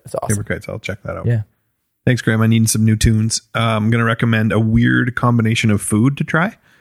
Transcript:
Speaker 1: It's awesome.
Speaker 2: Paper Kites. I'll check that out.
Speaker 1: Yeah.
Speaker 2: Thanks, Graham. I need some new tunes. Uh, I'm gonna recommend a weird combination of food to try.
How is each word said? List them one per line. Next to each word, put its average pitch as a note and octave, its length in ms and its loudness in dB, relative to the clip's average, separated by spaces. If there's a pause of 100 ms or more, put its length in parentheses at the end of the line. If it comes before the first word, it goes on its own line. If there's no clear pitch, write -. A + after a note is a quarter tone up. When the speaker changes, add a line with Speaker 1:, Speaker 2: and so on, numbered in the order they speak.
Speaker 1:
It's - 100 -10
awesome. - 220 -4
Speaker 2:
Paper G#2 180 -8
Kites. - 140 -12
I'll G2 100 -10
check - 240 -10
that - 140 -10
out. - 80 -10
Speaker 1:
Yeah. A2+ 160 0 (640)
Speaker 2:
Thanks, B2 180 0
Graham. A2 180 0
I A2 60 4
need A2+ 220 4
some A2 160 0
new A2 100 4
tunes. A2 460 2 (120)
Uh, A#2 60 -4
I'm A2 320 0
gonna A#2 140 2
recommend A2+ 480 0
a G#2+ 60 2
weird A#2+ 560 2
combination A#2 540 0
of G2+ 120 0
food B2 360 0
to D#3+ 60 -6
try. E3+ 340 -2 (240)